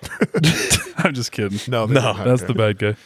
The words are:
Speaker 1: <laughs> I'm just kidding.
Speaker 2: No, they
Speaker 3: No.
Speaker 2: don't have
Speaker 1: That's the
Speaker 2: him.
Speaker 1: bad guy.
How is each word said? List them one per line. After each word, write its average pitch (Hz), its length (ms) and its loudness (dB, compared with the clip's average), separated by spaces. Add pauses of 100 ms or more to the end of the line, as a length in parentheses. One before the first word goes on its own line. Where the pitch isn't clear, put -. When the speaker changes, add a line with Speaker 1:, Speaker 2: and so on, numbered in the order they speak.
(340)
Speaker 1:
<laughs> 160 60 0 (580)
I'm 180 160 0
just 120 180 -6
kidding. 101 260 -4 (100)
Speaker 2:
No, 117 180 0
they 127 80 2
Speaker 3:
No. 135 80 6
Speaker 2:
don't 110 140 0
have 107 100 -4
Speaker 1:
That's 123 160 2
the 90 60 -6
Speaker 2:
him. 117 80 0
Speaker 1:
bad 107 220 0
guy. 107 280 -2